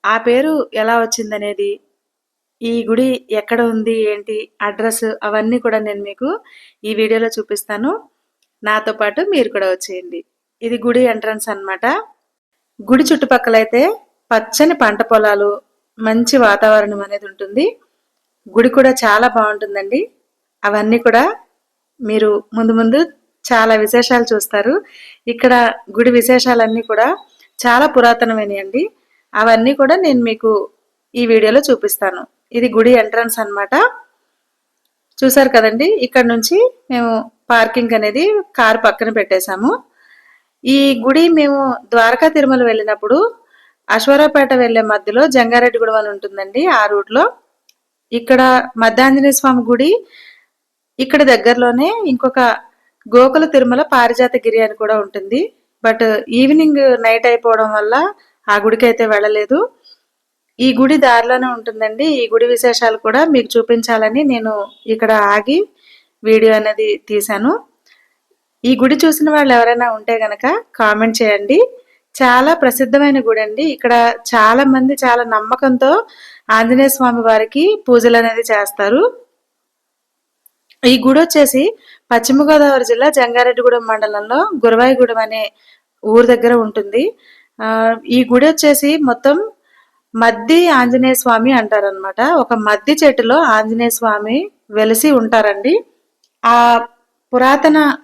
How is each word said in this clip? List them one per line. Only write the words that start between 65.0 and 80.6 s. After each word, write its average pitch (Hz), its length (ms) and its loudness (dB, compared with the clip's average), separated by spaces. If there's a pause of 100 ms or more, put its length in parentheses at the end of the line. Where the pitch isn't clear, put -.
ఆగి 214 560 0 (560)
వీడియో 220 300 4
అనేది 214 540 -2
తీశాను. 214 560 -4 (1000)
ఈ 254 120 2
గుడి 262 300 2
చూసిన 311 240 0
వాళ్ళు 285 240 2
ఎవరైనా 240 360 2
ఉంటే 220 280 -4
గనక 254 460 -4 (100)
కామెంట్ 220 480 0
చేయండి. 220 480 2 (520)
చాలా 262 320 4
ప్రసిద్ధమైన 269 640 0
గుడి 220 200 0
అండి. 220 220 -6
ఇక్కడ 240 580 0
చాలా 226 440 2
మంది 262 300 2
చాలా 240 300 0
నమ్మకంతో 254 800 0 (440)
ఆంజనేయ 240 380 2
స్వామి 247 340 -2
వారికి 226 680 0
పూజలు 233 280 4
అనేది 226 240 0
చేస్తారు. 220 800 -2 (1700)